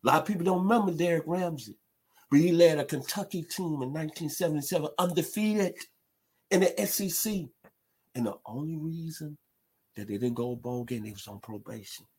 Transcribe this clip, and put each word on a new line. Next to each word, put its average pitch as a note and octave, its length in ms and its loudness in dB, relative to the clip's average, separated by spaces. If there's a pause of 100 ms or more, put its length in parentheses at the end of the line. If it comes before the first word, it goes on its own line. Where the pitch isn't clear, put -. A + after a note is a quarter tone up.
A - 40 2
lot D3+ 140 6
of - 40 -6
people F3+ 180 -2
don't F#3 200 2
remember G3+ 280 4
Derrick E3+ 360 0
Ramsey, E3 500 -4 (540)
but C#3+ 80 8
he F3 120 6
led E3 280 8
a C3 40 0
Kentucky E3 600 -4
team D#3 400 -4
in C3 100 -4
nineteen D#3 360 -6
seventy-seven, D3+ 680 0
undefeated F3+ 760 0 (760)
in F#3 120 6
the F#3 200 2
S - 180 -2
E G3 100 -2
C. F#3 400 -2 (640)
And A#2+ 100 0
the - 220 -4
only D3+ 280 -6
reason D#3 600 -8 (580)
that G#2 120 -10
they G#2 100 -4
didn't A#2+ 160 0
go A#2+ 200 -4
a - 20 -6
bowl B2 280 -6
game, A#2 200 -6
they G#2+ 80 -10
was G2+ 160 -14
on G#2 140 -14
probation. - 640 -14 (120)